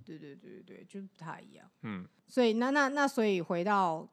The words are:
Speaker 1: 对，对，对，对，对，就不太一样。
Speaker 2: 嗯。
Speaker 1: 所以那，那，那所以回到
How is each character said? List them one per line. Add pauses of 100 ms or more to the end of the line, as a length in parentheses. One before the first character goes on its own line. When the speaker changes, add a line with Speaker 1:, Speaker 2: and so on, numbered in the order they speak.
Speaker 1:
对，
对，
对，
对，
对，
就
不
太
一
样。 (120)
Speaker 2:
嗯。 (220)
Speaker 1:
所
以
那，
那，
那
所
以
回
到